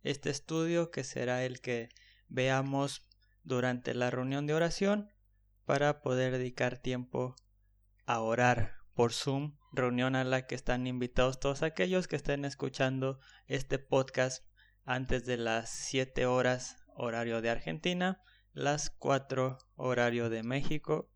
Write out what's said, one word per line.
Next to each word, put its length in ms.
este 260
estudio 640
que 100
será 420
el 160
que 280
veamos 720
durante 500
la 160
reunión 380
de 80
oración 580
para 360
poder 300
dedicar 480
tiempo 560
a 140
orar 540
por 180
Zoom, 460
reunión 420
a 80
la 240
que 80
están 320
invitados 540
todos 240
aquellos 420
que 80
estén 300
escuchando 760
este 320
podcast 640
antes 420
de 120
las 320
siete 540
horas 520
horario 480
de 80
Argentina, 720
las 360
cuatro 680
horario 560
de 120
México. 720